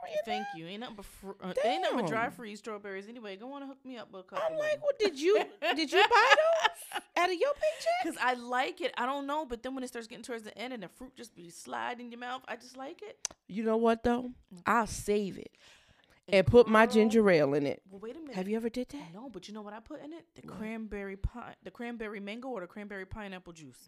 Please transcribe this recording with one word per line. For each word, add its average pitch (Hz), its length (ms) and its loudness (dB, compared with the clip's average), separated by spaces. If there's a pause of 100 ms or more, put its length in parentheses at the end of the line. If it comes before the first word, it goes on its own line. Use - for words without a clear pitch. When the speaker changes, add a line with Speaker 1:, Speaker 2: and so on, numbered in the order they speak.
(120)
Speaker 1:
in 605 120 -4
Speaker 2:
Thank 762 300 -4
Speaker 1:
there? - 80 -12
Speaker 2:
you. - 60 -12
Ain't 208 120 -12
nothing 233 160 -12
but 196 80 -14
fr-, - 260 -16 (120)
uh, 185 100 -6 (120)
ain't 381 180 0
nothing 523 160 0
but 214 80 0
dry 220 180 0
Speaker 1:
Damn. 247 80 -4
Speaker 2:
freeze 214 280 -12
strawberries 208 480 -10
anyway. 220 280 -12
Go 247 160 -14
on 277 100 -12
and 269 80 -12
hook 269 140 -20
me 254 140 -14
up - 140 -16
with 190 80 -14
a 185 40 -16
couple 571 220 -6
Speaker 1:
I'm 640 80 -4
Speaker 2:
of 622 60 -4
Speaker 1:
like, 605 120 0
Speaker 2:
them. 605 100 -4
Speaker 1:
"What, 571 180 0
did 349 200 2
you, 381 220 4 (180)
Speaker 2:
<laughs> 320 140 0
Speaker 1:
did 302 180 -2
you 359 160 8
buy 453 280 8
those - 680 2 (140)
out 349 140 4
of 370 40 0
your 494 200 2
paycheck?" 640 500 0
Speaker 2:
'Cause 320 180 -4
I 254 120 2
like 247 460 -2
it. 254 160 -2
I 233 100 -2
don't 277 200 -2
know, 302 180 -2
but 233 200 -10
then 262 100 -6
when 262 80 -6
it 247 60 -6
starts 233 180 -12
getting 226 180 -16
towards 226 200 -10
the 214 120 -16
end 247 160 -8
and 233 120 -10
the 160 40 -10
fruit - 280 -20
just 233 180 -18
be 170 160 -20
sliding 240 560 -8
in 233 60 -16
your 240 80 -14
mouth, 254 260 -10
I - 100 -8
just 247 200 -18
like 285 260 -14
it. 427 160 -18 (300)
Speaker 1:
You 220 160 -4
know 220 120 2
what, 226 280 2
though? 247 260 0 (240)
Speaker 2:
Mm. 175 120 -20
Speaker 1:
I'll 214 200 4
save 208 500 -2
it - 140 -14 (800)
Speaker 2:
And 180 80 4
Speaker 1:
and 190 100 8
put 233 220 10
my 220 180 8
Speaker 2:
girl, 214 80 4
Speaker 1:
ginger 220 340 8
ale 151 260 6
in 147 120 2
it. - 240 -4
Speaker 2:
well, 196 80 -18
wait 226 180 -12
a 339 40 -16
minute. 269 160 -12
Speaker 1:
Have 185 120 -4
you 208 80 -2
ever 226 140 -2
did 247 200 -6
that? 285 220 -14
Speaker 2:
No, 220 160 -16
but 185 200 -14
you 208 60 -14
know 214 80 -12
what 208 120 -14
I 220 60 -16
put 285 200 -16
in 294 120 -14
it? 339 120 -16 (120)
The - 100 -20
Speaker 1:
What? - 120 -14
Speaker 2:
cranberry 208 580 -8
pi-, - 480 -8
the - 80 -14
cranberry 226 480 -8
mango 220 300 -10
or 220 100 -6
the 175 80 -8
cranberry 202 360 -12
pineapple 190 480 -12
juice. 151 360 -20